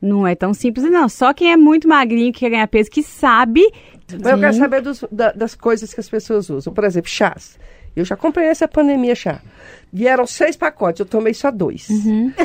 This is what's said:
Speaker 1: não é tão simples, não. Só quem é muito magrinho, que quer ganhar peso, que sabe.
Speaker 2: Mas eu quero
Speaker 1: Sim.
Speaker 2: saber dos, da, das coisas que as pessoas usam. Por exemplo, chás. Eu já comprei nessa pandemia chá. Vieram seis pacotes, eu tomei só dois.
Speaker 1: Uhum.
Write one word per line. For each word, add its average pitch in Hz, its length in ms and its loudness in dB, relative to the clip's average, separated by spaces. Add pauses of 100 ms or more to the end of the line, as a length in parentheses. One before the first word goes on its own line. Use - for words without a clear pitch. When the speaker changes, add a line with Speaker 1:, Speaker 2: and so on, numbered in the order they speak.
Speaker 1:
não 202 240 0
é 180 100 0
tão 185 180 -2
simples, 247 360 -2
não. 339 200 2
Só 262 240 0
quem 339 180 0
é 339 60 4
muito 311 320 6
magrinho, 240 420 2
que 233 80 -18
quer 240 120 -2
ganhar 220 160 0
peso, 214 220 0
que 302 140 -4
sabe. 254 640 2 (420)
Speaker 2:
Mas 190 200 -2
eu 269 80 4
quero 294 140 2
Speaker 1:
Sim. 226 60 2
Speaker 2:
saber 269 220 2
dos, 262 300 -10
da, 214 220 0
das 220 220 -6
coisas 226 380 -4
que - 60 -10
as 208 100 -14
pessoas 214 400 -4
usam. 139 240 -8
Por - 120 -2
exemplo, 175 240 -4
chás. - 480 -6 (380)
Eu 175 100 -4
já 269 100 -6
comprei 320 320 -2
nessa 320 200 0
pandemia 277 480 0
chá. 156 260 -6 (500)
Vieram 247 340 0
seis 320 300 -2
pacotes, 196 440 -4
eu 202 60 -6
tomei 220 280 -2
só 285 180 -4
dois. 185 380 -6
Speaker 1:
Uhum. 214 420 -2 (140)